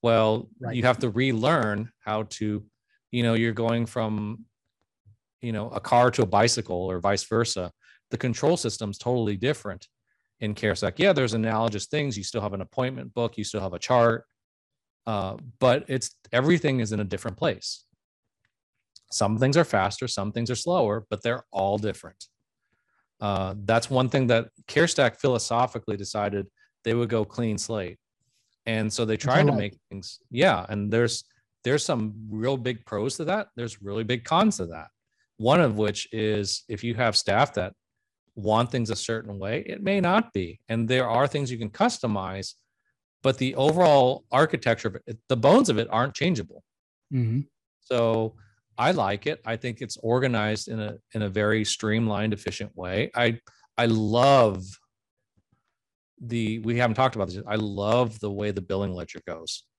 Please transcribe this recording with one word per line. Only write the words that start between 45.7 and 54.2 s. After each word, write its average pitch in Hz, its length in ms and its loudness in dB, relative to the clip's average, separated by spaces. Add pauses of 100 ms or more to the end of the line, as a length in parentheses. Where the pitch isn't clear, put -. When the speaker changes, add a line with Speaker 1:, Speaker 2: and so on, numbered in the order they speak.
Speaker 1:
it 113 120 -2
aren't 127 240 0
changeable. 156 500 -4 (500)
Speaker 3:
Mm-hmm. 123 280 0 (380)
Speaker 1:
So 113 560 0 (420)
I 131 140 2
like 104 360 0
it. - 180 -6
I 113 100 -2
think 117 260 -8
it's - 220 -10
organized 113 640 0
in 110 120 -8
a, 107 180 -8 (160)
in 110 80 -4
a 101 80 -2
very 107 340 2
streamlined, 107 720 -2
efficient - 420 -8
way. 92 400 -4
I, 120 240 2 (380)
I 120 80 2
love 110 800 4 (1600)